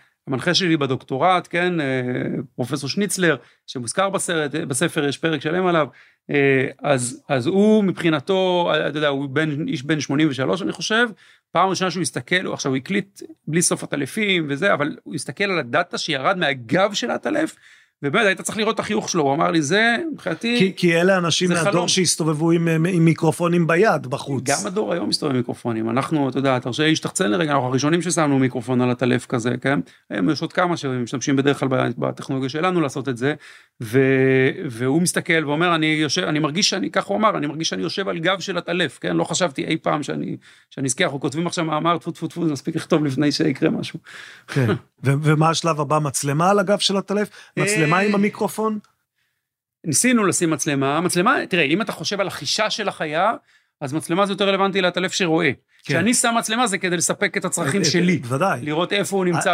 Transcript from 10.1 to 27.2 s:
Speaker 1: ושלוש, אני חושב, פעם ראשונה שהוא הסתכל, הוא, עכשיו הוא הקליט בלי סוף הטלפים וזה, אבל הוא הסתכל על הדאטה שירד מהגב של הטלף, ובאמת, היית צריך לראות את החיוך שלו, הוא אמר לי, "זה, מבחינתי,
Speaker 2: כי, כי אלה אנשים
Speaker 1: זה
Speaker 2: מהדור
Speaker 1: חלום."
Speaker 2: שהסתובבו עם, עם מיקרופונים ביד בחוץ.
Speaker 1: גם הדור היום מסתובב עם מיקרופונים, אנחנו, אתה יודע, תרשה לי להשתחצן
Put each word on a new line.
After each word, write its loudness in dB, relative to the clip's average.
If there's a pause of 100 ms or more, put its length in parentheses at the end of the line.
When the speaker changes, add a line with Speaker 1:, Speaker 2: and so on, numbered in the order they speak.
Speaker 1:
ושלוש, -2
אני -4
חושב, 0 (440)
פעם 4
ראשונה 0
שהוא -4
הסתכל, -2
הוא, -4
עכשיו -2
הוא 0
הקליט -4 (240)
בלי 0
סוף -2
הטלפים -2
וזה, 0
אבל -2
הוא -12
הסתכל -6
על -2
הדאטה -2
שירד -2
מהגב 0
של -4
הטלף, -2 (480)
ובאמת, 2
היית 0
צריך -8
לראות 0
את -4
החיוך -4
שלו, 0
הוא 2
אמר 2
לי, 2
"זה, 2 (160)
מבחינתי, -4
Speaker 2:
כי, 4
כי 4
אלה 6
אנשים 0
Speaker 1:
זה 2
Speaker 2:
מהדור 2
Speaker 1:
חלום." 2
Speaker 2:
שהסתובבו 2
עם, 4
עם 2
מיקרופונים 2
ביד 2
בחוץ. -4
Speaker 1:
גם 2
הדור -2
היום -2
מסתובב 0
עם 2
מיקרופונים, -2
אנחנו, 0
אתה -4
יודע, 2
תרשה -2
לי 4
להשתחצן 0